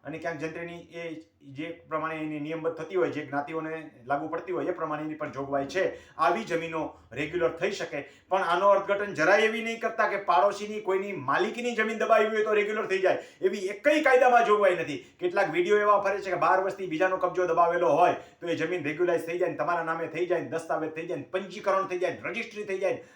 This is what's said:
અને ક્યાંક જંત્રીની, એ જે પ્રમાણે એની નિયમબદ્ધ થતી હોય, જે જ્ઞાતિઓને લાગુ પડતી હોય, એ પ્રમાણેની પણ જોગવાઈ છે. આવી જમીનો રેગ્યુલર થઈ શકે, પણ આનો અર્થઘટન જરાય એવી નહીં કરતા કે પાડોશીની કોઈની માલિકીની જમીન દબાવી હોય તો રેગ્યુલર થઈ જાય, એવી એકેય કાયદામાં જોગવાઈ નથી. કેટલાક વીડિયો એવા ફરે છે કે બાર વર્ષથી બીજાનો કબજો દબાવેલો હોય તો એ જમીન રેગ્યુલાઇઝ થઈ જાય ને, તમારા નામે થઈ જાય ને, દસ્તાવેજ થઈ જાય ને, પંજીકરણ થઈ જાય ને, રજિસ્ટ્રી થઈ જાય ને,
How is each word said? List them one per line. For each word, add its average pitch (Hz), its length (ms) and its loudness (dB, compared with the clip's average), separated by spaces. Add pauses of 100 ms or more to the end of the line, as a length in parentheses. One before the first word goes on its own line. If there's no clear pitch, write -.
અને 151 140 -10
ક્યાંક 160 220 -6
જંત્રીની, 170 420 -8 (120)
એ 165 340 -12 (140)
જે 143 260 -12 (220)
પ્રમાણે 156 260 -4
એની 151 240 -6
નિયમબદ્ધ 160 380 -4
થતી 156 180 -8
હોય, 170 140 2
જે 143 160 -6
જ્ઞાતિઓને 156 520 -4 (280)
લાગુ 147 220 -2
પડતી 170 260 -6
હોય, 143 120 -2
એ 180 60 0
પ્રમાણેની 156 440 -6
પણ 147 160 -8
જોગવાઈ 139 340 -4
છે. 175 180 -2 (340)
આવી 175 260 2
જમીનો 165 380 -4 (300)
રેગ્યુલર 151 500 -2
થઈ 202 100 0
શકે, 160 300 -6 (280)
પણ 185 140 2
આનો 180 260 2
અર્થઘટન 202 440 2
જરાય 190 340 4
એવી 226 160 -2
નહીં 226 160 -4
કરતા 202 280 0
કે 196 100 -2
પાડોશીની 202 640 0
કોઈની 190 320 -2 (160)
માલિકીની 226 460 -2
જમીન 220 220 0
દબાવી 214 320 4
હોય 220 140 0
તો 214 100 0
રેગ્યુલર 208 340 0
થઈ 190 120 0
જાય, 185 240 2 (180)
એવી 196 220 0 (100)
એકેય 294 300 2
કાયદામાં 254 420 6
જોગવાઈ 202 300 6
નથી. 147 240 -4 (200)
કેટલાક 180 300 0
વીડિયો 180 300 4
એવા 208 220 6
ફરે 196 200 0
છે 190 80 -6
કે 175 140 -2
બાર 185 180 6
વર્ષથી 190 260 -4
બીજાનો 185 300 2
કબજો 180 300 0
દબાવેલો 170 420 4
હોય 170 240 6 (260)
તો 175 80 -8
એ 165 80 0
જમીન 160 280 -2
રેગ્યુલાઇઝ 160 420 0
થઈ 170 140 -4
જાય 175 100 2
ને, 151 60 -4
તમારા 165 280 0
નામે 165 240 -4
થઈ 170 180 -4
જાય 170 160 0
ને, 127 80 -8
દસ્તાવેજ 156 440 -4
થઈ 165 140 -8
જાય 175 100 -4
ને, 139 140 -10
પંજીકરણ 190 560 -2
થઈ 180 120 -6
જાય 175 140 0
ને, - 160 -10
રજિસ્ટ્રી 208 340 -8
થઈ 190 140 -6
જાય 131 160 0
ને, - 100 -8 (120)